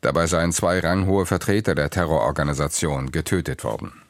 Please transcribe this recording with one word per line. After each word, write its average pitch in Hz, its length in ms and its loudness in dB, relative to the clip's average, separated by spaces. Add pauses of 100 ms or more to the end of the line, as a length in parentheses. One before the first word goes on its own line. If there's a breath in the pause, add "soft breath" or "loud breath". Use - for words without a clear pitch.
Dabei 71 260 2
seien 85 260 2
zwei 90 280 2
ranghohe 92 440 2
Vertreter 98 500 0
der 71 140 0
Terrororganisation 73 1200 0
getötet 80 540 -4
worden. 53 300 -6 (160)